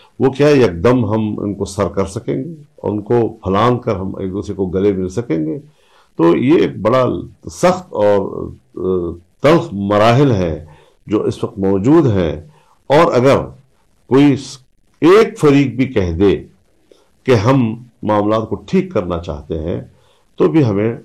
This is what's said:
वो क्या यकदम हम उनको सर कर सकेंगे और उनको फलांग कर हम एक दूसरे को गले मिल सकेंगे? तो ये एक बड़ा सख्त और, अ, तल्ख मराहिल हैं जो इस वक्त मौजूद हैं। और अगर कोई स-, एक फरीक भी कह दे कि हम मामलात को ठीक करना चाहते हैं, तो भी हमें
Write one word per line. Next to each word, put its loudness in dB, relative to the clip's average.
वो 2
क्या 0
यकदम 2
हम -2
उनको -6
सर -4
कर -4
सकेंगे -8
और -4
उनको -2
फलांग 0
कर -4
हम -8
एक -8
दूसरे -8
को -4
गले 0
मिल -4
सकेंगे? -6
तो 2
ये 2
एक -6
बड़ा 0
सख्त -2
और, 0
अ, -4
तल्ख 2
मराहिल 2
हैं -4
जो 0
इस -6
वक्त -8
मौजूद 2
हैं। -2
और 4
अगर 4
कोई 4
स-, -12
एक 4
फरीक 4
भी 0
कह -2
दे 2
कि 2
हम 0
मामलात 0
को -6
ठीक -2
करना -2
चाहते -8
हैं, -8
तो 2
भी 2
हमें 0